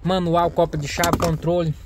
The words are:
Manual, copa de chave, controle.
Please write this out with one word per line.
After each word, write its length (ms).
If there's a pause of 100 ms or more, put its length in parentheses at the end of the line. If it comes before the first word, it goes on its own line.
Manual, 480
copa 280
de 100
chave, 300
controle. 560 (120)